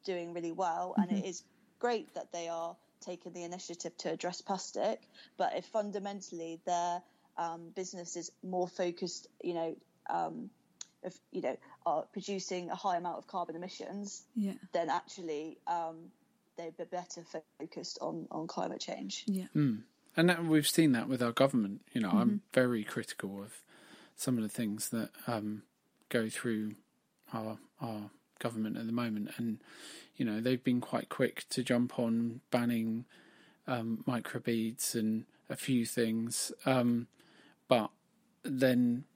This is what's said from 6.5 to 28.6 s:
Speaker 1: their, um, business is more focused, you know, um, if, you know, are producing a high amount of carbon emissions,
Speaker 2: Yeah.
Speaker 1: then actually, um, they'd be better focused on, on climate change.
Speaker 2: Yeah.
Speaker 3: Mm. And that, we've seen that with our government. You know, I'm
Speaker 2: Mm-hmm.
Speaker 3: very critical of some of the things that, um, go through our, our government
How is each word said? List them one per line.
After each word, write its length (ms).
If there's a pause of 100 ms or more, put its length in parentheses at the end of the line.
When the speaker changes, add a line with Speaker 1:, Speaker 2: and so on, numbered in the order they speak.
Speaker 1:
their, 360 (380)
um, 360
business 400
is 160 (120)
more 240
focused, 600 (160)
you 100
know, 220 (340)
um, 400 (540)
if, 120 (160)
you 100
know, 140 (300)
are 160 (100)
producing 600
a 40
high 220
amount 220
of 80
carbon 280
emissions, 680 (120)
Speaker 2:
Yeah. 180 (180)
Speaker 1:
then 180
actually, 760
um, 300 (600)
they'd 180
be 100
better 380 (360)
focused 420
on, 300
on 160
climate 320
change. 480
Speaker 2:
Yeah. 180 (100)
Speaker 3:
Mm. 260 (340)
And 140
that, 160
we've 220
seen 260
that 140
with 140
our 100
government. 500 (120)
You 80
know, 80
I'm 180
Speaker 2:
Mm-hmm. 80 (180)
Speaker 3:
very 300
critical 600
of 180 (540)
some 220
of 40
the 80
things 400
that, 220 (160)
um, 340 (480)
go 200
through 440 (580)
our, 280 (200)
our 300 (300)
government 380